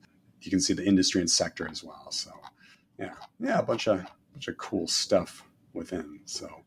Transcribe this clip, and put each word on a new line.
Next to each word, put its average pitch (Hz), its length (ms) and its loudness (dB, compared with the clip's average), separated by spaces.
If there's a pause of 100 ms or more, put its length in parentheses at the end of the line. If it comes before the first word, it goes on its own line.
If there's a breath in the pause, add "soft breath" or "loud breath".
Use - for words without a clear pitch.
(420)
you - 80 -12
can 92 100 4
see 92 140 2
the 87 120 -2
industry 95 360 6
and 85 80 2
sector - 400 0
as - 140 -12
well. - 280 -18
So, - 200 -8 (640 soft breath)
yeah, 95 160 -8 (260)
yeah, 135 200 2
a 123 40 2
bunch 117 240 0
of, 95 160 4 (300)
bunch - 140 -12
of - 100 -6
cool 85 300 -4
stuff - 560 0 (300)
within. 90 520 -8
So - 240 -10 (180)